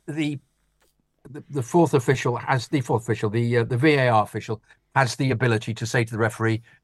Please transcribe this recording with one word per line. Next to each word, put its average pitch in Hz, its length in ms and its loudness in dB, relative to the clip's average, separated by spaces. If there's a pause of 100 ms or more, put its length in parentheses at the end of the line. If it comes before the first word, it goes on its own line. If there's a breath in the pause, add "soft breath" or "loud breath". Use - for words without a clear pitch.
the, 151 320 -6 (880)
the, 135 220 -16
the 139 120 -4
fourth 170 320 2
official 131 420 0
has, 131 320 -4
the 151 120 0
fourth 120 220 -2
official, 110 260 -2
the, 117 300 0
uh, 117 60 2
the 117 120 -4
V 147 180 4
A 131 140 2
R 110 140 4
official 107 400 -8 (320 soft breath)
has 135 220 2
the 135 160 0
ability 110 420 0
to 113 120 -8
say 123 180 0
to 113 80 -8
the 110 60 -4
referee, 110 440 0 (220 soft breath)